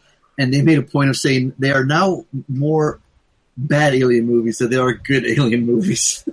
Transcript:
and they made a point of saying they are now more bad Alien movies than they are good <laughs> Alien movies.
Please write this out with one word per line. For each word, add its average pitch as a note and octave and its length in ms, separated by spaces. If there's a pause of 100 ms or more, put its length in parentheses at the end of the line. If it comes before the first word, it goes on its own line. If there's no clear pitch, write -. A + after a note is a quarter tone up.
(380)
and B2+ 160
they C#3+ 80
made D#3+ 160
a C3+ 60
point C#3 260
of B2 80
saying C3 420
they C#3 120
are C3 140
now E3+ 400 (220)
more D3+ 520 (580)
bad D3 380
Alien B2 300
movies A#2 340
than A#2+ 100
they B2+ 80
are B2+ 160
good C3+ 320
<laughs> A2+ 120
Alien A#2+ 280
movies. C3 680